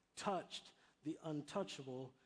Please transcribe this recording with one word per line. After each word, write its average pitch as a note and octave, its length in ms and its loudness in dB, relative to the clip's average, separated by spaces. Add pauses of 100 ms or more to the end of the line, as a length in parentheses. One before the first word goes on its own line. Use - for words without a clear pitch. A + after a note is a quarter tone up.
(180)
touched - 540 0 (340)
the D#3+ 180 2
untouchable C#3+ 880 0 (140)